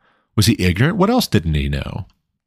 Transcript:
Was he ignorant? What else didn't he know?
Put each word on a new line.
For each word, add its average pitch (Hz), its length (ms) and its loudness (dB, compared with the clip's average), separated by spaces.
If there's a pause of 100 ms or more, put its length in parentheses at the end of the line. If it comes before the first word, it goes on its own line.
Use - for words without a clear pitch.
(360)
Was 107 100 2
he 117 140 4
ignorant? 98 360 0
What 196 140 2
else 247 160 0
didn't 82 280 0
he 71 140 -2
know? - 380 -6 (400)